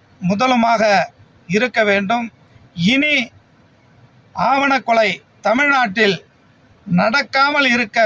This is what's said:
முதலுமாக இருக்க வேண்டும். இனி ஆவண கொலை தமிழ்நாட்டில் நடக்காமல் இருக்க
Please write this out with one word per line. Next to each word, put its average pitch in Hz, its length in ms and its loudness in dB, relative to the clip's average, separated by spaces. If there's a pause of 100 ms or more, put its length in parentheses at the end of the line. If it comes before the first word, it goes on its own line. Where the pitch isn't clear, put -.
(220)
முதலுமாக 220 840 2 (420)
இருக்க 220 360 0
வேண்டும். 208 480 -2 (440)
இனி 262 560 0 (1000)
ஆவண 269 460 -2
கொலை 220 440 -2 (240)
தமிழ்நாட்டில் 233 680 0 (840)
நடக்காமல் 277 720 0
இருக்க 240 320 -2